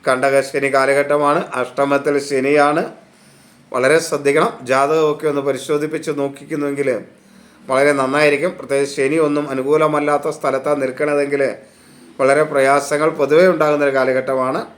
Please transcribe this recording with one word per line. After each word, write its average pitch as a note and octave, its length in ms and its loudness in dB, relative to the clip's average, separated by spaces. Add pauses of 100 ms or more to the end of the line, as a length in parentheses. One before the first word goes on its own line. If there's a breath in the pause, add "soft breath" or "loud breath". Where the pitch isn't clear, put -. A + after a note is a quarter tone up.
കണ്ടകശനി C3+ 680 0
കാലഘട്ടമാണ്. C#3+ 640 2 (180)
അഷ്ടമത്തിൽ C#3+ 560 -2 (140)
ശനിയാണ്. D3 540 2 (920 soft breath)
വളരെ C3 240 2 (100)
ശ്രദ്ധിക്കണം. D3 440 0 (180)
ജാതകമൊക്കെ D3+ 640 0
ഒന്ന് C#3+ 160 -4
പരിശോധിപ്പിച്ച് D3+ 720 -4
നോക്കിക്കുന്നുവെങ്കിൽ C#3+ 720 -6 (800 loud breath)
വളരെ C#3+ 320 4
നന്നായിരിക്കും. C#3+ 580 2
പ്രത്യേകിച്ച് C#3 380 -2
ശനി C#3+ 200 0 (100)
ഒന്നും D3 260 -2
അനുകൂലമല്ലാത്ത D3 760 0 (100)
സ്ഥലത്താണ് C#3 460 -2
നിൽക്കണതെങ്കിൽ C#3+ 600 -2 (760 loud breath)
വളരെ C#3 320 4
പ്രയാസങ്ങൾ C#3+ 580 2 (100)
പൊതുവേ D3+ 340 6
ഉണ്ടാകുന്നൊരു D3 440 2
കാലഘട്ടമാണ്. C3 600 0 (180)